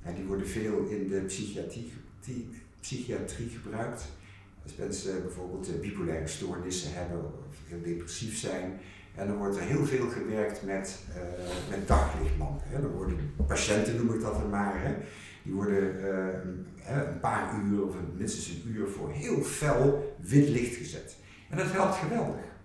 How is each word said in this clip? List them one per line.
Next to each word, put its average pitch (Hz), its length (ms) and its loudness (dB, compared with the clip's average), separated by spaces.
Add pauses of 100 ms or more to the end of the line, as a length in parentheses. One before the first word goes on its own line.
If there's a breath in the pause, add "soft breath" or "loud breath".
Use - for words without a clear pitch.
En 87 120 -6
die 95 100 -6
worden 95 220 0
veel 104 420 2
in 98 200 0
de 98 180 2
psychiatrie, 104 640 -6 (320)
die, 120 240 -6 (300)
psychiatrie - 720 -4 (140)
gebruikt. 110 420 -4 (580 loud breath)
Als - 140 -12
mensen 95 440 -4
bijvoorbeeld, 90 460 -6
eh, 82 140 -2
bipolaire 80 460 -2
stoornissen 90 680 -4
hebben 87 320 -4
of - 300 -10 (120)
heel 85 160 -8
depressief 85 560 -4
zijn. 95 400 -4 (360 loud breath)
En 98 120 -2
dan 101 100 0
wordt 104 180 0
er - 60 -2
heel 143 240 4
veel 127 240 4
gewerkt 104 540 0
met, 98 340 -4 (180)
eh, 90 60 -6 (480)
met - 180 -2
daglichtlampen, - 800 4
hè. 143 140 0
Dan - 100 0
worden 92 420 0 (140)
patiënten, 107 480 4
noem 117 200 4
ik 110 60 2
dat 107 180 0
dan 104 100 0
maar, 101 260 2
hè, - 180 0 (500 loud breath)
die 95 100 -4
worden, 98 500 2
eh, 95 300 0 (100)
een, 92 220 -6 (160)
hè, 139 260 0
een 92 120 -4
paar 110 340 0 (120)
uur 101 220 4
of - 80 -2
een, - 220 -4
minstens - 300 -2
een 110 280 -6
uur 101 120 0
voor 80 240 -4
heel 185 320 0
fel - 760 4
wit 131 300 10
licht 120 260 2
gezet. - 400 -8 (340 loud breath)
En 156 80 -2
dat 185 140 2
helpt 196 240 6
geweldig. - 460 0 (240)